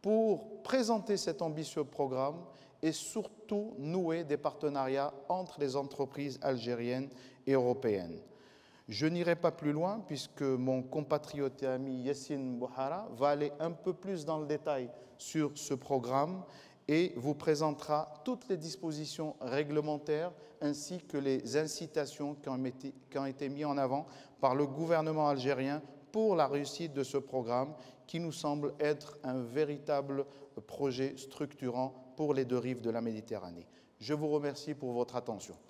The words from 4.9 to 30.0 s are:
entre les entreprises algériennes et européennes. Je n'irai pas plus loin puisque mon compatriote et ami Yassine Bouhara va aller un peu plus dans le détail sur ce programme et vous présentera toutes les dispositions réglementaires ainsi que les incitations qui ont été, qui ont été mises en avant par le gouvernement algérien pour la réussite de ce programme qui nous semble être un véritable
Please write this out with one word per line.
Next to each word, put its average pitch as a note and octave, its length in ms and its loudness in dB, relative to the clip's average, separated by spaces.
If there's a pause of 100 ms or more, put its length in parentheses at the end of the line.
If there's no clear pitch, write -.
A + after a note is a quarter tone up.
entre F3+ 280 -2
les C#3 180 0
entreprises C#3 680 -4
algériennes B2 640 0 (380)
et C3+ 80 6
européennes. A2 640 4 (680)
Je A#2 200 0
n'irai E3+ 280 4
pas E3+ 160 4
plus D3+ 220 0
loin F#3+ 340 0
puisque - 360 -6
mon C3 400 2
compatriote C#3+ 800 -2
et C3+ 60 0
ami B2+ 340 -2
Yassine C3+ 560 -2
Bouhara C3+ 580 -4
va C#3 120 6
aller D3 300 4
un E3 120 0
peu E3+ 240 -4
plus F#3 320 -6
dans D#3+ 100 0
le D3+ 100 -4
détail C#3+ 440 -2 (260)
sur - 380 0
ce - 180 -4
programme C3+ 680 2 (440)
et E3 300 4
vous C3 160 0
présentera D3+ 800 2 (120)
toutes B3 260 -4
les F#3 80 2
dispositions D#3 840 -6
réglementaires D3+ 920 0 (280)
ainsi D3 380 -2
que - 180 -8
les C3+ 400 2
incitations D3+ 800 -2
qui C#3+ 160 -10
ont B2+ 120 -2
été, C3 300 -6 (180)
qui - 60 -4
ont C#3 80 0
été C3+ 240 -4
mises C#3+ 160 -4
en C#3+ 140 0
avant C3+ 260 2 (340)
par C3 160 6
le D3 120 6
gouvernement D#3 600 4
algérien C#3 520 2 (320)
pour G#3+ 240 6
la D3+ 100 8
réussite C#3+ 460 -2
de C#3 100 0
ce B2+ 140 0
programme B2+ 580 0 (320)
qui E3 140 -4
nous E3 120 -2
semble D3 460 -2
être D3 460 0
un C3 180 0
véritable C#3 840 0 (420)